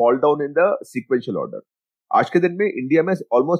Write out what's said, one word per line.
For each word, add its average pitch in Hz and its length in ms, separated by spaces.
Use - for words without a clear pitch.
fall 120 140
down 147 320
in 143 120
the 180 80
sequential 123 760
order। - 200
आज 117 160
के 175 100
दिन 175 140
में 196 120
इंडिया 151 380
में 185 100
almost 151 460